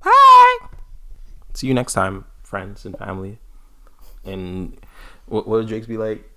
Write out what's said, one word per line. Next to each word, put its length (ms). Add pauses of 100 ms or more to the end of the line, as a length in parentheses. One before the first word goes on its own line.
Bye. 560 (960)
See 140
you 60
next 200
time, 320 (160)
friends 440
and 120
family. 420 (840)
And 560 (460)
what, 220
what 120
would 80
Jakes 200
be 100
like? 400